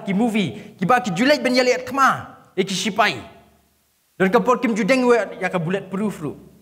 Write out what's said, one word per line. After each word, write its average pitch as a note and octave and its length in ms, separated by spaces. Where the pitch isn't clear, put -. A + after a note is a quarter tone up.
ki G3 80
movie, G3+ 640
ki F#3+ 80
ba B3 160
ki G#3 140
julek C#4 260
ben B3+ 140
jelek B3 340
tma, B3 480
e F#3+ 80
ki F#3+ 140
sipai. G3+ 420
Dan F#3+ 100
kapor A#3 320
kim A#3 140
judeng B3 320
we A#3+ 100
ya F#3 80
ka F3+ 80
bullet F#3 320
proof F#3+ 320
ru. C#3+ 140